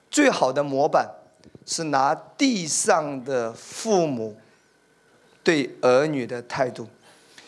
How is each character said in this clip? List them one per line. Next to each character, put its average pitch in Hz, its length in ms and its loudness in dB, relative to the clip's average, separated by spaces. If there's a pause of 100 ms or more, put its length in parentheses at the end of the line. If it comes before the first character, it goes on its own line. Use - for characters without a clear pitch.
(120)
最 285 180 4
好 - 240 2
的 143 100 0
模 143 240 0
板 135 220 2 (560)
是 - 200 -6
拿 139 300 2
地 208 520 -2
上 147 560 0
的 120 280 -2
父 180 560 0
母 110 300 -6 (1080)
对 151 380 0
儿 131 260 4
女 139 180 -4
的 120 180 -10
态 131 260 -4
度。 110 180 -12 (600)